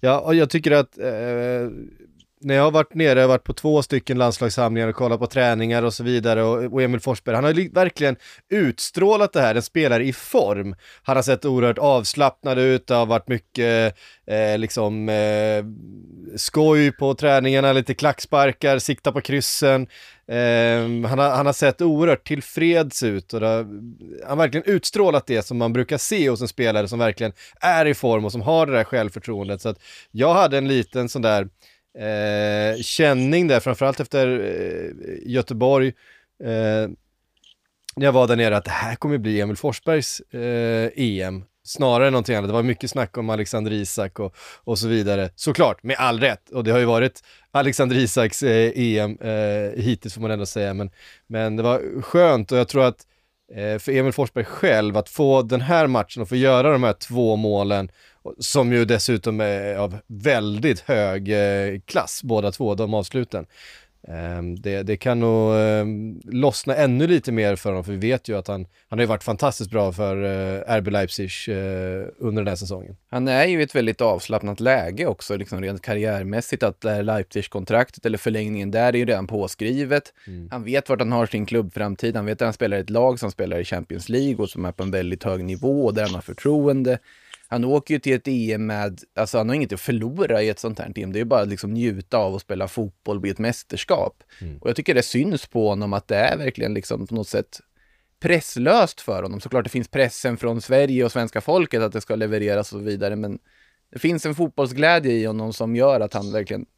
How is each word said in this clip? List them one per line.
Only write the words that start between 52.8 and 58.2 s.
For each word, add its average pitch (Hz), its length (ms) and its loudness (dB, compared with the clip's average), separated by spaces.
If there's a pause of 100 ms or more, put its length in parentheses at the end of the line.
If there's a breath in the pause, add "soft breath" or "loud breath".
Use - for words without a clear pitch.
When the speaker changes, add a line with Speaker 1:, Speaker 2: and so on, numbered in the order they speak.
Speaker 1:
att, 123 220 0 (480)
eh, 107 240 -4
för - 140 -4
Emil 131 200 2
Forsberg 120 320 -2
själv 107 520 2
att 107 120 -2
få 135 340 4
den 113 180 -2
här 160 260 4
matchen 123 360 -2
och 101 60 -8
få 127 80 -2
göra 131 360 6
de 127 100 2
här 117 100 2
två 117 440 0
målen, 101 540 0 (480 soft breath)